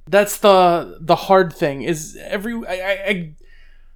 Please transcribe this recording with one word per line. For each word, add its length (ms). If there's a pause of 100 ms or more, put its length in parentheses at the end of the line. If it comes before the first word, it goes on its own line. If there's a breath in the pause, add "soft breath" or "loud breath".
that's 320
the, 600
the 160
hard 380
thing, 300
is 400
every, 320 (120)
I, 60
I, 360
I, 220 (640)